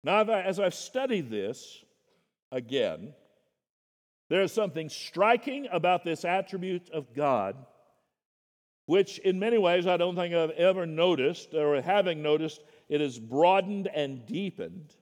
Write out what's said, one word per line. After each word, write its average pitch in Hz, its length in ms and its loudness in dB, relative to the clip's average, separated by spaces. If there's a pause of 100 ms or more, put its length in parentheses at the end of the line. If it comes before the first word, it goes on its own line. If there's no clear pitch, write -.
Now, 196 200 2
as 208 60 2
I, 208 140 0
as 185 160 -2
I've 185 160 0
studied 233 560 -4
this 107 540 -8 (680)
again, 113 640 -4 (1120)
there 185 140 4
is 185 80 2
something 160 380 -2
striking 240 840 0
about 180 320 2
this - 220 -4
attribute 185 640 -4
of 135 240 -8
God, 123 400 0 (1300)
which 190 340 0
in 185 180 0
many 226 200 2
ways 175 280 4
I 180 120 2
don't 175 180 0
think 175 180 -2
I've 160 160 2
ever 180 340 2
noticed, 160 680 0
or 147 260 2
having 180 420 0
noticed, 151 380 0 (280)
it 147 120 0
is 127 200 -4
broadened 185 760 2
and 135 320 -4
deepened. 123 760 -8